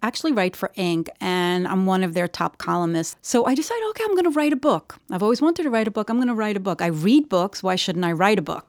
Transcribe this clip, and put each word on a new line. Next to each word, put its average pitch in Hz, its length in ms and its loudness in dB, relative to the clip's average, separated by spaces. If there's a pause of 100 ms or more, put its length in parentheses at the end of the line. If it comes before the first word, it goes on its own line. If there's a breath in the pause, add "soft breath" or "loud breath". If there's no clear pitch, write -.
actually 240 300 -2
write 185 240 0
for - 200 -6
Inc, 170 340 -2 (100)
and 180 480 0
I'm 190 180 2
one 190 160 2
of 170 120 -2
their 175 120 0
top 175 320 -4
columnists. 170 640 -2
So 233 220 2
I 262 100 2
decided, 440 360 -2
"Okay, 440 140 -6
I'm 415 120 2
gonna 359 140 2
write 294 220 2
a 294 40 0
book. 254 400 0 (140)
I've 185 120 -4
always 226 180 2
wanted 330 220 2
to 294 80 -2
write 220 160 0
a 214 60 -4
book. 214 180 -4
I'm 233 80 0
gonna 247 160 0
write 214 220 -2
a 196 40 -4
book. 185 220 -4
I 170 40 0
read 202 420 4
books. 185 340 0
Why 185 140 0
shouldn't 180 280 -2
I 170 60 0
write 185 300 2
a - 20 0
book?" - 260 -8